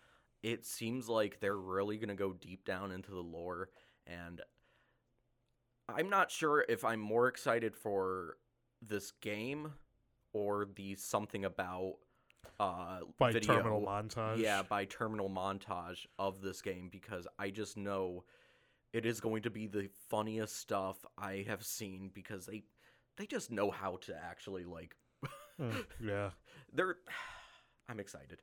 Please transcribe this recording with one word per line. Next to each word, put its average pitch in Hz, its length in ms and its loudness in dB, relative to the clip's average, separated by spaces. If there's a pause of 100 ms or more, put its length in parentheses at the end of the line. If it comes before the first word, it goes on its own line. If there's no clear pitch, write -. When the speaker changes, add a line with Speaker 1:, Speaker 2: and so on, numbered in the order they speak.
(440)
Speaker 1:
it 113 220 0
seems 117 420 -2
like 110 320 4
they're 101 180 2
really 98 400 0
gonna 104 180 -2
go 95 180 2
deep 90 320 -12
down 98 260 -2
into 92 200 -6
the 92 100 -4
lore, 87 480 -4 (380)
and 87 340 -10 (1500)
I'm 160 200 2
not 196 220 6
sure 147 380 6
if 117 160 4
I'm 113 140 4
more 110 280 6
excited 117 480 2
for 95 640 0 (440)
this 104 300 -4 (100)
game 135 520 -2 (600)
or 104 420 2
the 98 200 -6
something 101 500 0
about, 92 500 -2 (640)
uh, 90 400 0 (180)
Speaker 2:
By 123 160 8
Speaker 1:
video. 113 220 6
Speaker 2:
terminal 110 260 6
montage? 107 560 0
Speaker 1:
Yeah, 104 260 4
by 101 220 2
terminal 107 440 0
montage 95 760 -2 (120)
of 98 240 0
this 95 200 -4
game, 92 300 -4
because 90 360 -8 (100)
I 101 120 -2
just 101 280 -4
know 95 460 0 (680)
it 113 120 0
is 117 140 2
going 110 240 0
to 117 60 0
be 110 180 -4
the 98 220 0 (200)
funniest 110 480 0
stuff 98 480 -2 (120)
I 98 300 -4
have 104 180 -4
seen, 95 480 -6
because 95 320 -10
they, 107 180 -8 (540)
they 202 80 -6
just 214 260 -4
know 101 200 4
how 95 320 -2
to 87 120 -8
actually, 87 480 -8
like, 82 320 -10 (280)
<laughs> - 360 -12
Speaker 2:
Hmm, 131 100 0 (320)
yeah. 101 280 0 (440)
Speaker 1:
they're, 180 220 4 (120)
<sighs> - 840 -12
I'm 110 100 -6
excited. 69 440 -12